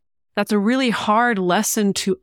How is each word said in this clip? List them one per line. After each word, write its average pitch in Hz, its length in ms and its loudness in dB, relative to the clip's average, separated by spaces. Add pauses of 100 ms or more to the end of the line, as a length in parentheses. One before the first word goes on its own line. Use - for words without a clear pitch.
(360)
that's 208 160 -2
a 208 80 2
really 247 300 2
hard 220 500 0
lesson 196 540 0
to - 300 -2